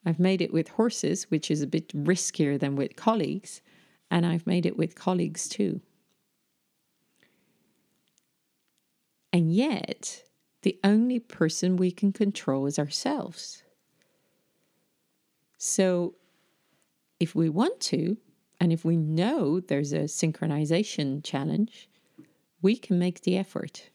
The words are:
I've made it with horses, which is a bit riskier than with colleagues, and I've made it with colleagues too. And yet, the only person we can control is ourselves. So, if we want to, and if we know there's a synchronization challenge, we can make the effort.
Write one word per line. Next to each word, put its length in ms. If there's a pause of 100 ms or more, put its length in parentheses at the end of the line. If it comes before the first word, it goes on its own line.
I've 140
made 220
it 120
with 160
horses, 640
which 180
is 140
a 120
bit 120
riskier 720
than 160
with 200
colleagues, 680 (500)
and 160
I've 180
made 220
it 100
with 160
colleagues 560
too. 320 (3500)
And 180
yet, 680 (400)
the 220
only 340
person 600
we 120
can 220
control 560
is 100
ourselves. 840 (1900)
So, 560 (1080)
if 140
we 160
want 300 (140)
to, 240 (440)
and 120
if 100
we 140
know 640
there's 320
a 60
synchronization 1200
challenge, 680 (720)
we 140
can 240
make 220
the 160
effort. 580